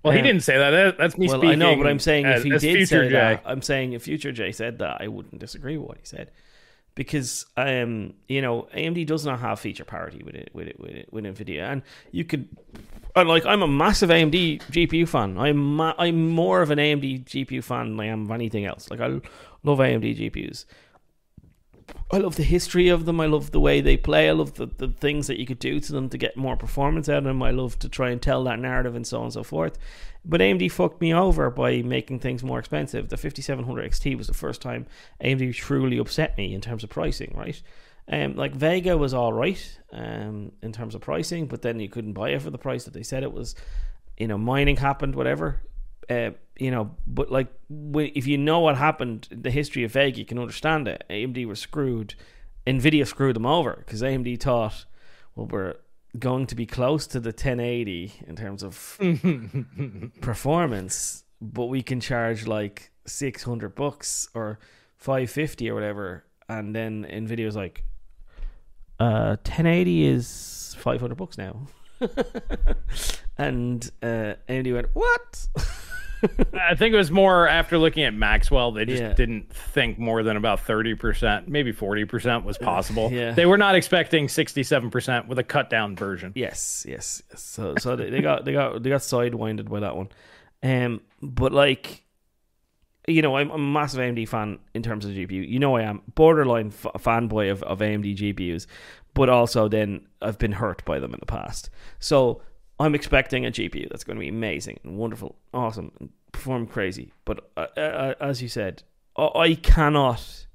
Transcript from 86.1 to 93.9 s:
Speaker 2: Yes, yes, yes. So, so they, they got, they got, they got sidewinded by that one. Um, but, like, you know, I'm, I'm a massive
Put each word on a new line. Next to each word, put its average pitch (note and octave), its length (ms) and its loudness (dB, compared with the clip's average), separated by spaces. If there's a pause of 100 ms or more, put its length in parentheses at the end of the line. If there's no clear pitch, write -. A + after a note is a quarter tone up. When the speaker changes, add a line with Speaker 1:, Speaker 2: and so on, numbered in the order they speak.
Speaker 2:
Yes, - 520 -6
yes, - 420 -10
yes. - 120 -20
So, G2 380 -8
so B2 160 -2
they, A2 160 -6
they C3+ 100 0
got, C#3+ 240 0
they C#3 80 -2
got, B2+ 300 -2
they C3 80 -2
got C#3 100 2
sidewinded A2+ 640 -2
by G#2 140 -6
that D#2+ 160 -4
one. F#2+ 120 -8 (520)
Um, B2 400 0 (200)
but, C3 300 0
like, C#3 520 2 (1040)
you D#3+ 160 4
know, C3+ 120 2
I'm, C#3+ 160 2
I'm D3+ 100 -4
a C#3+ 120 0
massive C#3+ 260 0